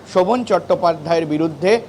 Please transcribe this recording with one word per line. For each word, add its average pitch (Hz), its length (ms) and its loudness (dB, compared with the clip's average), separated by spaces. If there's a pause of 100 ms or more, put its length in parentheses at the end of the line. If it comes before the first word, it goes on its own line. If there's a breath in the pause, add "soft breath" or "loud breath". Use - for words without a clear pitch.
(120)
শোভন 214 320 2
চট্টোপাধ্যায়ের 170 840 0
বিরুদ্ধে 160 640 0